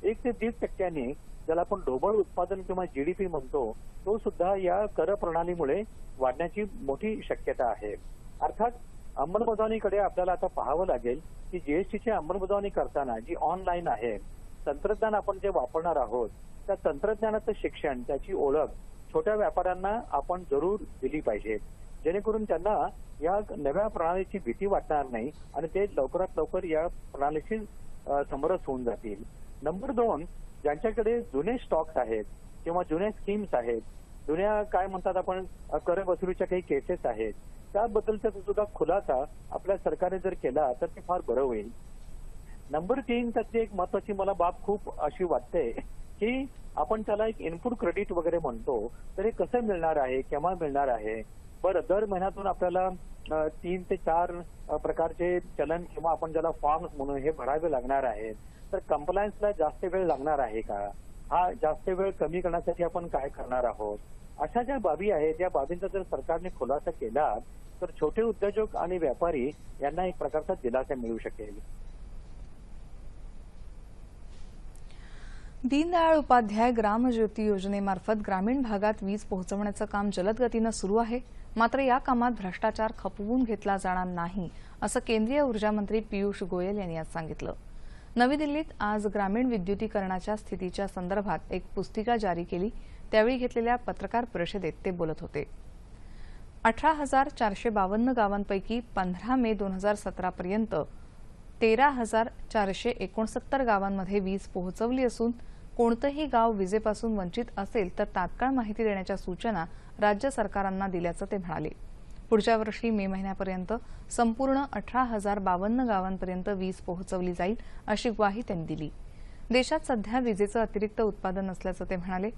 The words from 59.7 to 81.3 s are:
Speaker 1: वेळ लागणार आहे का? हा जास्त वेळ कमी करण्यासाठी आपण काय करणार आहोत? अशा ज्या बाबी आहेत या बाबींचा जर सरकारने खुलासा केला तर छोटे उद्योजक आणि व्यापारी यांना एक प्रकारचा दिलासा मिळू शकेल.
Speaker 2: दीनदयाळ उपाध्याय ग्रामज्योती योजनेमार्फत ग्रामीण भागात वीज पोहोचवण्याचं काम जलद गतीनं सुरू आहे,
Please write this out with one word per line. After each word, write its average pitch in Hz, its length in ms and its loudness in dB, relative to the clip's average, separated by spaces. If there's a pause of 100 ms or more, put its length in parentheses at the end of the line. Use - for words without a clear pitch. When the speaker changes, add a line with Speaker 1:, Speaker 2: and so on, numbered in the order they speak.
Speaker 1:
वेळ 185 220 2
लागणार 147 320 2
आहे 113 220 0
का? 101 300 -4 (400)
हा 180 220 4
जास्त 151 360 0
वेळ 190 220 2
कमी 175 300 0
करण्यासाठी 170 440 0
आपण 170 220 -2
काय 139 220 -2
करणार 127 360 -2
आहोत? 107 340 -2 (420)
अशा 226 220 0
ज्या 269 160 -2
बाबी 185 320 2
आहेत 156 300 4
या 180 80 2
बाबींचा 175 440 0
जर 190 100 -2
सरकारने 165 460 -2
खुलासा 139 420 -2
केला 123 460 0 (440)
तर 180 60 -2 (140)
छोटे 160 220 2
उद्योजक 214 540 0
आणि 180 220 0
व्यापारी 151 520 2 (320)
यांना 156 220 0
एक 180 120 -2
प्रकारचा 151 380 0
दिलासा 131 400 0
मिळू 117 240 -4
शकेल. 107 420 -8 (4000)
Speaker 2:
दीनदयाळ 320 520 6
उपाध्याय 240 540 6
ग्रामज्योती 226 760 4
योजनेमार्फत 196 680 2 (140)
ग्रामीण 208 360 2
भागात 214 400 2
वीज 202 180 0
पोहोचवण्याचं 202 640 -2
काम 202 280 0
जलद 208 280 2
गतीनं 226 300 4
सुरू 202 260 0
आहे, 233 240 2 (360)